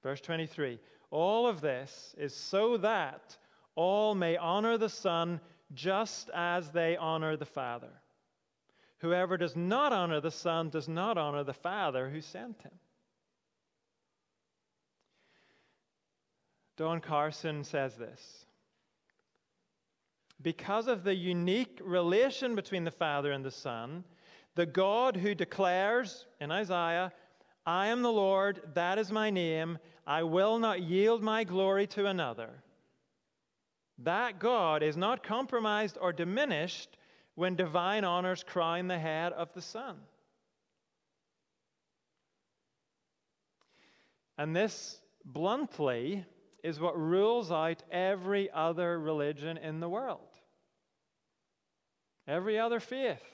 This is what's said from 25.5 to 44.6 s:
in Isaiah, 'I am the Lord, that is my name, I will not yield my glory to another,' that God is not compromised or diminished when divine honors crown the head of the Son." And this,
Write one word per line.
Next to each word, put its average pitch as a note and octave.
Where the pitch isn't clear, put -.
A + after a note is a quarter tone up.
in D3
Isaiah, F3
'I F3+
am A#3+
the A#3+
Lord, G3
that F3
is G#3
my G#3+
name, E3
I D#3
will F#3+
not G#3
yield G3+
my A3
glory G3
to G3+
another,' B2+
that F#3+
God F3+
is D3+
not G3+
compromised A3
or F3+
diminished F3+
when F3+
divine F3+
honors F3+
crown F3
the F3+
head D#3+
of E3+
the F3+
Son." A3+
And D#3
this, -